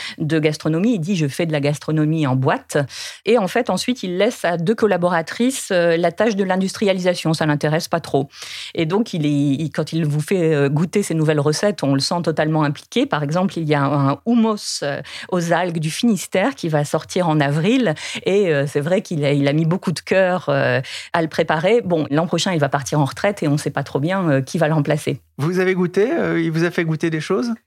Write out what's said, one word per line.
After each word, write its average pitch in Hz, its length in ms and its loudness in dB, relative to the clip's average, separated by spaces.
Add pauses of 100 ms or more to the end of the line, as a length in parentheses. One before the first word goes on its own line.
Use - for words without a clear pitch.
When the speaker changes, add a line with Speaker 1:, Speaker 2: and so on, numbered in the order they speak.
(180)
Speaker 1:
de 156 220 0
gastronomie. 160 560 0
Il 180 40 -4
dit, « 180 180 -2
Je 156 100 0
fais 170 180 -4
de 160 60 -4
la 147 80 -2
gastronomie 151 680 0
en 127 80 2
boîte. » 139 420 0 (480)
Et 226 120 4
en 190 100 0
fait, 233 220 0
ensuite, 208 340 -2
il 180 140 -4
laisse 202 280 0
à 170 120 0
deux 175 180 0
collaboratrices, 185 960 0
euh, 170 260 4
la 170 140 2
tâche 214 240 0
de 202 80 0
l'industrialisation. 185 880 0
Ça 160 120 0
l'intéresse 151 420 0
pas 170 120 -2
trop. 143 300 -2 (460)
Et 165 100 0
donc, 202 280 0
il 156 120 0
est, 147 40 2
il, 143 420 0
quand 160 220 -4
il 165 120 0
vous 147 160 0
fait, 165 320 0
euh, 143 160 2
goûter 175 340 0
ses 175 100 -4
nouvelles 156 260 2
recettes, 151 440 0
on 139 100 2
le 135 60 2
sent 175 240 -2
totalement 156 400 2
impliqué. 147 420 -2
Par 151 180 -2
exemple, 175 340 0
il 160 100 -2
y 151 60 2
a 143 80 2
un, 139 280 2
un 143 160 -2
houmous, 226 580 0
euh, 143 180 -4 (300)
aux 170 200 0
algues 170 280 0
du 156 100 -2
Finistère 220 640 0
qui 170 140 -4
va 147 160 2
sortir - 440 -2
en 156 100 4
avril. 160 560 2 (300)
Et, 185 280 2
euh, 143 140 2
c'est 147 140 -2
vrai 180 200 0
qu'il 151 240 -2
a, 139 60 2
il 143 160 2
a 139 60 2
mis 160 120 2
beaucoup 180 260 0
de - 80 -4
cœur, 185 500 2
euh, 135 320 2 (320)
à 170 80 2
le 160 60 0
préparer. 165 540 2
Bon, 175 300 0
l'an 160 160 2
prochain, 180 260 -2
il 165 60 0
va 139 100 2
partir 143 300 -2
en 143 60 2
retraite 202 360 -2
et 165 60 0
on 143 100 2
sait 151 140 -4
pas 139 120 -4
trop 139 160 -4
bien, 175 300 0
euh, 135 120 2
qui 131 160 -6
va 156 100 2
le 156 60 0
remplacer. 147 480 -2 (160)
Speaker 2:
Vous 175 220 0
avez 185 140 2
goûté, 185 380 2
euh, 170 300 0
il 165 100 0
vous 165 140 0
a 170 60 0
fait 175 120 -2
goûter 160 260 -2
des 160 120 -2
choses ? 226 320 -2 (140)